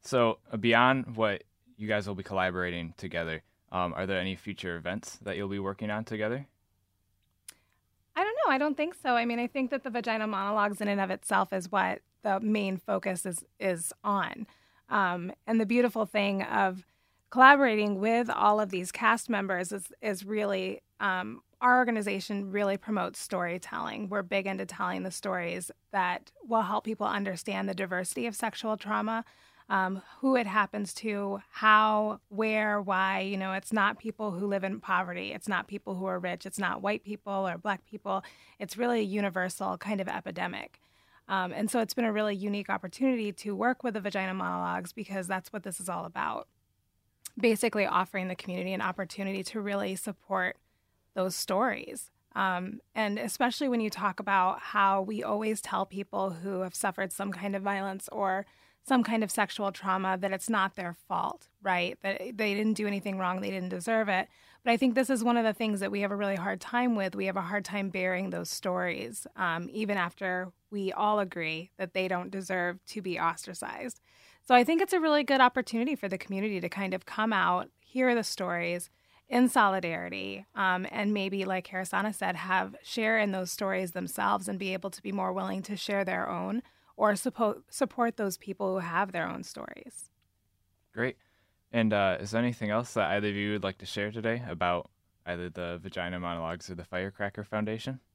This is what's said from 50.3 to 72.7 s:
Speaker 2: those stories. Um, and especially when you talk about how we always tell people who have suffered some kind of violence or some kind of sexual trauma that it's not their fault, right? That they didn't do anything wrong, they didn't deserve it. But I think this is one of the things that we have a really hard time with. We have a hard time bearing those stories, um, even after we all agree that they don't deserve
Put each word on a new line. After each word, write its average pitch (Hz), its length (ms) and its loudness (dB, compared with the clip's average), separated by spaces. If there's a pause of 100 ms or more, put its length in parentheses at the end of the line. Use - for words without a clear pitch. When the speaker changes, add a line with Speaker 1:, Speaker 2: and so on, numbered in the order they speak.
Speaker 2:
those 185 200 0
stories. - 800 -2 (240)
Um, 190 440 -2 (140)
and 208 240 0
especially 247 500 0
when 240 120 2
you 214 100 0
talk 190 300 -4
about 190 400 2
how 196 420 2
we 208 220 -4
always 220 360 0
tell 196 240 -2
people 190 460 -4
who 180 300 -4
have 185 160 -4
suffered 196 360 -2
some 196 200 -4
kind 196 240 -4
of 196 60 -4
violence 196 500 -4
or 196 340 0 (400)
some 254 160 6
kind 220 220 2
of 196 80 -4
sexual 202 400 0
trauma 190 440 0
that 190 160 -2
it's 190 160 -6
not 196 280 2
their 175 200 -6 (120)
fault, - 400 -2 (120)
right? 185 420 0
That 196 180 -2 (160)
they 208 180 2
didn't 214 200 2
do 208 120 0
anything 202 320 -2
wrong, 185 220 -2
they 202 100 -4
didn't 185 200 -4
deserve 208 380 0
it. 185 200 2 (360)
But 247 60 2
I 233 60 6
think 247 180 4
this 262 160 4
is 233 140 2
one 240 120 4
of 226 80 2
the 220 80 4
things 208 280 0
that 196 100 -2
we 202 100 -2
have 202 120 0
a 202 40 -2
really 196 200 0
hard 190 240 -4
time 240 340 2
with. 190 200 0
We 190 120 -2
have 190 100 0
a 190 60 -2
hard 190 220 -2
time 196 240 -4
bearing 185 420 -2
those 170 180 -4
stories, 180 800 -4 (100)
um, 170 360 -2
even 202 260 -2
after 180 540 -2 (180)
we 196 220 -2
all 214 260 2
agree 170 600 -4
that 185 160 -6
they 185 140 0
don't 180 220 -2
deserve 185 560 -2